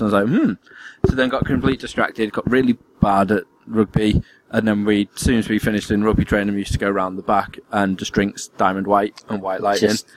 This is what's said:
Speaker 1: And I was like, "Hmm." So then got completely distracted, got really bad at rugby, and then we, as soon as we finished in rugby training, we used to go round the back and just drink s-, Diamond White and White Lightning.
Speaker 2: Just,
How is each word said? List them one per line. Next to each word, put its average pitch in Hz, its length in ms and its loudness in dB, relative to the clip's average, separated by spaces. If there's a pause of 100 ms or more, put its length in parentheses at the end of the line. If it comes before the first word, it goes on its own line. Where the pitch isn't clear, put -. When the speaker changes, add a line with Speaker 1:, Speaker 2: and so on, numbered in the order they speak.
Speaker 1:
And - 20 -2
I - 20 0
was 104 80 0
like, 117 280 2
"Hmm." 190 120 2 (540)
So - 80 2
then 127 140 2
got 127 160 -2
completely 131 320 0
distracted, 110 540 -4
got - 180 -4
really 123 280 2 (240)
bad 98 300 4
at 101 120 0 (240)
rugby, 107 560 0 (300)
and 113 140 2
then 104 180 0
we, 104 300 2
as - 60 -10
soon 127 180 2
as 104 100 -4
we 110 100 0
finished 107 320 -2
in 104 120 0
rugby 107 200 2
training, 104 300 0
we 101 80 -4
used 95 120 -6
to - 40 -2
go 101 120 0
round 95 280 -2
the 95 60 -10
back 104 340 -2 (140)
and 98 260 0
just - 160 -10
drink 101 220 0
s-, - 200 -14
Diamond 95 300 0
White 101 420 0
and 104 140 -8
White 95 200 -6
Lightning. 101 280 2
Speaker 2:
Just, 107 280 -4